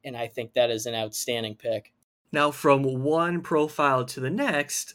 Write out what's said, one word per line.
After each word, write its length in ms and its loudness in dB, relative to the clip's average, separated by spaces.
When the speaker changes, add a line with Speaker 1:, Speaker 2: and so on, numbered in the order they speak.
Speaker 1:
and 120 -10
I 120 -4
think 260 -8
that 160 4
is 160 -2
an 80 -4
outstanding 640 -4
pick. 360 -6
Speaker 2:
Now, 180 2
from 320 4
one 380 2
profile 680 2
to 140 -10
the 100 -4
next, 640 -2